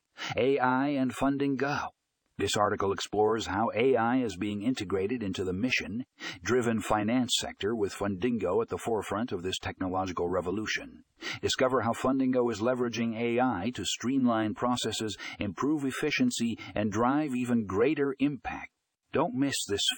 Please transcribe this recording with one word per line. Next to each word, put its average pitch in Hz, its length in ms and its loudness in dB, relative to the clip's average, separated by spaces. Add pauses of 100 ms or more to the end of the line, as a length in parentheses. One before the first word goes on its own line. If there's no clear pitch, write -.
(360)
A 135 220 4
I 127 300 4
and 131 260 0
Fundingo. 139 760 0 (500)
This - 180 0
article 101 340 2
explores 107 580 0
how 104 260 0
A 123 220 4
I 120 260 2
is 101 160 -4
being 104 240 -4
integrated 104 600 -2
into 95 220 -2
the 92 80 -2
mission-driven 117 1300 -2
finance 110 580 0
sector, 104 380 -4
with 101 160 0
Fundingo 101 720 0
at 110 80 -6
the - 80 -4
forefront 110 520 -2
of 90 120 -4
this 92 160 -4
technological 92 680 -4
revolution. 90 800 -4 (380)
Discover 127 400 2
how 113 100 2
Fundingo 127 580 2
is 104 100 -4
leveraging 117 540 0
A 117 280 0
I 117 320 0
to 95 100 -6
streamline 117 680 2
processes, 117 640 -2 (200)
improve 135 460 -2
efficiency, 123 720 0 (160)
and 107 160 0
drive 127 460 2
even 120 300 0
greater 135 520 2
impact. - 520 -2 (420)
Don't 165 220 2
miss 135 220 0 (120)
this 101 160 0 (140)